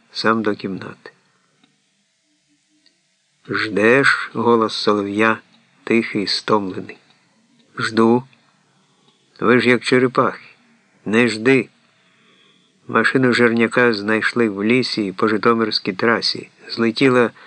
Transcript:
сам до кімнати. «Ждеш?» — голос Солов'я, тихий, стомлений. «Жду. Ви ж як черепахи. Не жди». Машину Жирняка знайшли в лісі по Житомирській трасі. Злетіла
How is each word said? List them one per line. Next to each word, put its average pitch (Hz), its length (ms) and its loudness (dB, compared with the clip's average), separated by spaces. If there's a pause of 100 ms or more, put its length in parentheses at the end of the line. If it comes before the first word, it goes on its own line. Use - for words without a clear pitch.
(120)
сам 113 300 -2
до 107 140 -2
кімнати. - 560 -12 (2500)
«Ждеш?» — 117 840 2
голос 117 400 2
Солов'я, 104 640 0 (460)
тихий, 113 440 -2
стомлений. 95 720 -4 (840)
«Жду. 113 440 2 (1160)
Ви 120 180 4
ж 117 100 0
як 120 140 2
черепахи. 127 600 0 (600)
Не 117 220 2
жди». 113 420 2 (1200)
Машину 120 460 2
Жирняка 117 600 2
знайшли 107 560 -2
в 98 140 -6
лісі 113 480 0
по 110 160 -2
Житомирській 107 680 -2
трасі. 113 560 -4 (200)
Злетіла 117 640 0 (160)